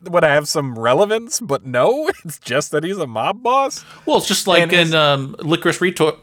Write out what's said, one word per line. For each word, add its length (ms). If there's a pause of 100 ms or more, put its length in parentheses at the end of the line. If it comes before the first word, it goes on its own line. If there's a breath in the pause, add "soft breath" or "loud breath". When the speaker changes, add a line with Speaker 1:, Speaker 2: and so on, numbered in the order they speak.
(100)
Speaker 1:
would 140
have 240
some 300
relevance, 640
but 240
no, 520
<laughs> 80
it's 140
just 340
that 120
he's 140
a 80
mob 360
boss. 420 (220 loud breath)
Speaker 2:
Well, 120
it's 100
just 180
like 160
Speaker 1:
And 100
his 180
Speaker 2:
in, 60
um, 420
Licorice 400
Reto-, 440